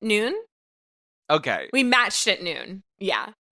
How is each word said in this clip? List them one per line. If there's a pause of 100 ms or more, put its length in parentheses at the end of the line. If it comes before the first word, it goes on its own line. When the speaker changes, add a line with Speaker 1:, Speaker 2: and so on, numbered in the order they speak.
Speaker 1:
noon. (960)
Speaker 2:
Okay.
Speaker 1:
We
matched
at
noon. (160)
Yeah. (240)